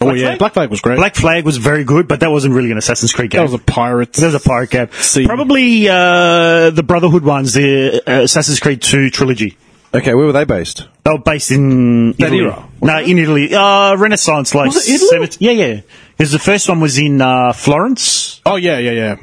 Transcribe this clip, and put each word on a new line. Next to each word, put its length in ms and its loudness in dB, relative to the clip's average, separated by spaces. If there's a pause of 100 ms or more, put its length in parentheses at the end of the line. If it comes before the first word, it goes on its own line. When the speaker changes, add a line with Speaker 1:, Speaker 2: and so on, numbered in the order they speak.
Speaker 1:
Oh, 60 0
Speaker 2:
Black 100 0
Speaker 1:
yeah. 140 -2
Speaker 2:
Flag? 100 -6
Speaker 1:
Black 140 0
Flag 160 -2
was 100 -6
great. 160 0
Speaker 2:
Black 180 0
Flag 300 0
was 140 0
very 260 0
good, 240 2
but 120 -2
that 120 0
wasn't 220 0
really 180 0
an 60 -2
Assassin's 340 -2
Creed 180 -4
game. 80 -2
Speaker 1:
That 60 2
was 100 -2
a 40 -2
pirate 560 -2
Speaker 2:
That 120 0
was 80 0
a 60 -2
pirate 300 -2
game. 220 -2
Speaker 1:
scene. 360 -2
Speaker 2:
Probably, 600 2
uh, 800 2
the 140 -2
Brotherhood 380 2
ones, 320 -2
the, 520 0
uh, 160 0
Assassin's 360 0
Creed 240 -2
two 280 0
trilogy. 460 -2 (380)
Speaker 3:
Okay, 200 0
where 120 2
were 60 0
they 120 0
based? 400 -6 (200)
Speaker 2:
They 80 2
were 60 -2
based 340 -4
in 680 2
Speaker 3:
That 80 2
Speaker 2:
Italy. 140 0
Speaker 3:
era? 240 -4 (180)
Speaker 2:
No, 160 0
in 200 2
Italy. 360 0
Uh, 420 4
Renaissance, 580 0
like, 120 2
Speaker 1:
Was 220 0
it 80 4
Italy? 140 2
Speaker 2:
seventh-, 300 0
yeah, 120 2
yeah. 280 -2 (380)
'Cause 140 0
the 60 0
first 300 -2
one 120 0
was 180 0
in, 240 0
uh, 300 0
Florence. 920 -2
Speaker 1:
Oh, 120 0
yeah, 220 -2
yeah, 120 -2
yeah. 320 -4